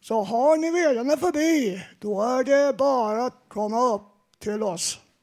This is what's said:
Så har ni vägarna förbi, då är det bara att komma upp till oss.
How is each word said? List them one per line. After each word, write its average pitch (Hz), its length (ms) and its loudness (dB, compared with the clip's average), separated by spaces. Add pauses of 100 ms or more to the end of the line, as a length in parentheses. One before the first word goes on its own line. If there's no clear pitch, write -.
Så 226 220 -2
har 247 340 2
ni 330 140 -2
vägarna 294 460 2
förbi, 294 680 0 (160)
då 208 220 -4
är 254 220 0
det 277 340 2
bara 240 480 0
att - 220 -10
komma 220 460 0
upp 202 80 -4 (380)
till 214 240 -6
oss. 180 360 -4 (240)